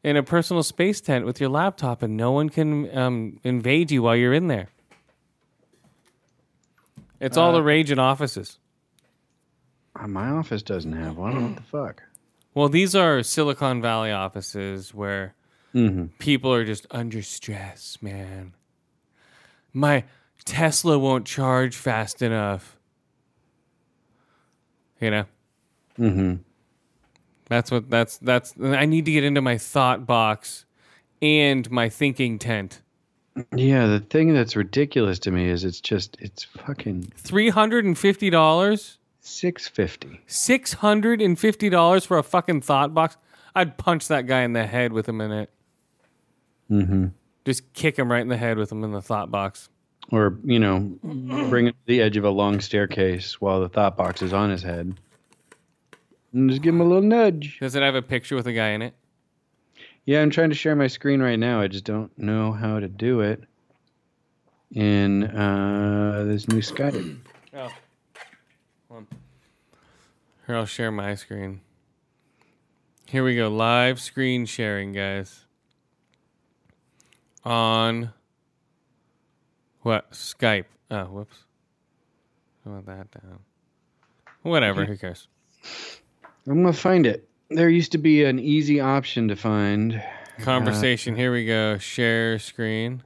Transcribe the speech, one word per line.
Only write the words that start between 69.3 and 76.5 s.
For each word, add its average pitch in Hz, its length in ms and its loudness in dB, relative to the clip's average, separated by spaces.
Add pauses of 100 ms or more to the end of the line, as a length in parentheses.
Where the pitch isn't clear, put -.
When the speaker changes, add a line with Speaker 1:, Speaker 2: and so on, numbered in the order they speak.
Speaker 1:
Here, 120 80 -4
I'll 113 100 -2
share 113 260 -6
my 101 240 -6
screen. 98 440 -12 (1500)
Here 131 180 0
we 123 100 2
go. 113 140 0
Live 120 500 2
screen 127 460 -4
sharing, 101 480 -6
guys. 98 520 -8 (2000)